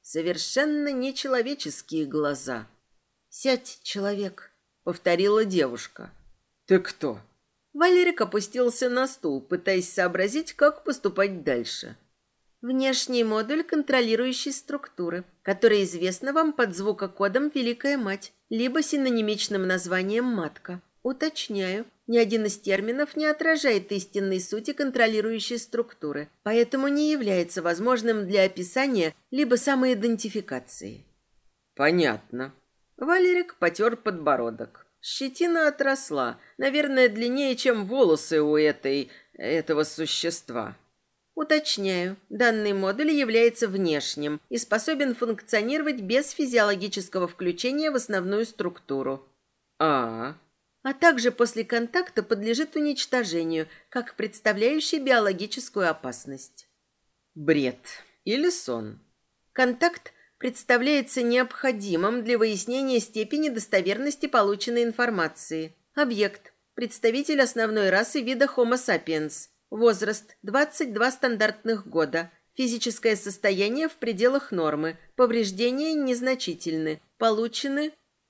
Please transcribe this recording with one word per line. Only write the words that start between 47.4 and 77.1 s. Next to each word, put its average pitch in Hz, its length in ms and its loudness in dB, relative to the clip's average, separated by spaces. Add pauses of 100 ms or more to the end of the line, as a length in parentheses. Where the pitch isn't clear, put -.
в 269 40 0
основную 202 500 -2
структуру». 135 840 -6 (500)
«А?» 127 600 0 (460)
«А 262 100 -4
также 269 380 4
после 233 340 0
контакта 233 580 -2
подлежит 233 540 -2
уничтожению, 170 920 -2 (220)
как 233 260 -6
представляющий 226 840 0
биологическую 208 920 0
опасность». - 800 -8 (680)
Бред. 147 440 0 (440)
Или 277 260 0
сон. 113 500 -4 (520)
Контакт 254 640 0 (240)
представляется 254 840 0
необходимым 233 1040 0
для 240 120 2
выяснения 233 640 0
степени 254 480 -2
достоверности 220 800 0
полученной 233 580 2
информации. 185 880 -2 (220)
Объект. 208 560 0 (220)
Представитель 254 680 0
основной 220 480 2
расы 226 320 2
вида 254 320 2
Homo 240 200 2
sapiens. 160 760 -2 (220)
Возраст 214 720 0
двадцать 269 500 0
два 220 200 2
стандартных 220 760 -2
года. 165 420 0 (260)
Физическое 233 600 0
состояние 202 720 0
в - 80 -12
пределах 233 560 0
нормы. 160 460 -2 (180)
Повреждения 240 800 2
незначительны. 240 1080 -2 (180)